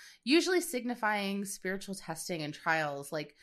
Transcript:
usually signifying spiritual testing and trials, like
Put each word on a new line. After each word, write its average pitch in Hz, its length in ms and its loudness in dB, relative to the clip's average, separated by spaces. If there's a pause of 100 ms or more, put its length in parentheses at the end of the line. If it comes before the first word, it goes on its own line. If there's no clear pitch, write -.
(260)
usually 339 360 6
signifying 214 840 0
spiritual 196 500 -6
testing 165 480 -6
and 147 100 -4
trials, 151 600 0
like 151 300 -4